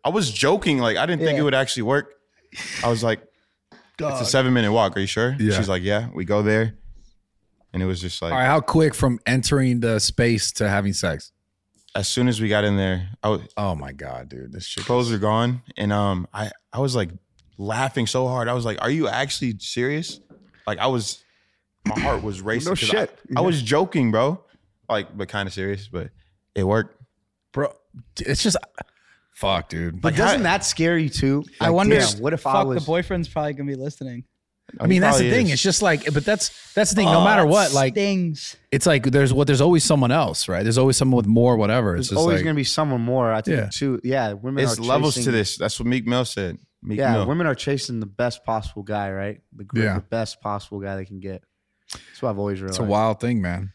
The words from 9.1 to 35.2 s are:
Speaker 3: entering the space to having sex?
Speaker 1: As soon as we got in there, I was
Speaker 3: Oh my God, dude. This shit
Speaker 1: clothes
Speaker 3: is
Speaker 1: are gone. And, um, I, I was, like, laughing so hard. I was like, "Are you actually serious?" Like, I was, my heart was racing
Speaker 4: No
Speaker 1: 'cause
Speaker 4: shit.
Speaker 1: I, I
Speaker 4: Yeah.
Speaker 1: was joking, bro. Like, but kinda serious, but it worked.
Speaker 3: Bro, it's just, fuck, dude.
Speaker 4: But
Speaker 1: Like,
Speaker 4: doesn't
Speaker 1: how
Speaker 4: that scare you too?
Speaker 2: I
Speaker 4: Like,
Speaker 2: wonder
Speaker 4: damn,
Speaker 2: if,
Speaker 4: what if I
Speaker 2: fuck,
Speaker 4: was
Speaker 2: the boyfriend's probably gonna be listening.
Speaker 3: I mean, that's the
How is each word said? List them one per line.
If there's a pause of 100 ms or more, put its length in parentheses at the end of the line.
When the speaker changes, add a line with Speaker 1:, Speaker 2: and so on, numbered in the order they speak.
Speaker 3:
entering
the
space
to
having
sex? (640)
Speaker 1:
As
soon
as
we
got
in
there, (140)
I
was (160)
Speaker 3:
Oh
my
God,
dude.
This
shit
Speaker 1:
clothes
Speaker 3:
is
Speaker 1:
are
gone. (140)
And,
um,
I, (200)
I
was,
like, (480)
laughing
so
hard.
I
was
like,
"Are
you
actually
serious?" (460)
Like,
I
was, (640)
my
heart
was
racing
Speaker 4:
No
Speaker 1:
'cause (100)
Speaker 4:
shit. (160)
Speaker 1:
I,
I
Speaker 4:
Yeah.
Speaker 1:
was
joking,
bro. (460)
Like,
but
kinda
serious,
but (460)
it
worked. (520)
Speaker 3:
Bro, (460)
it's
just, (760)
fuck,
dude.
Speaker 4:
But
Speaker 1:
Like,
Speaker 4:
doesn't
Speaker 1:
how
Speaker 4:
that
scare
you
too? (160)
Speaker 2:
I
Speaker 4:
Like,
Speaker 2:
wonder
Speaker 4:
damn,
Speaker 2:
if,
Speaker 4:
what
if
I
Speaker 2:
fuck,
Speaker 4:
was
Speaker 2:
the
boyfriend's
probably
gonna
be
listening. (580)
Speaker 3:
I
mean,
that's
the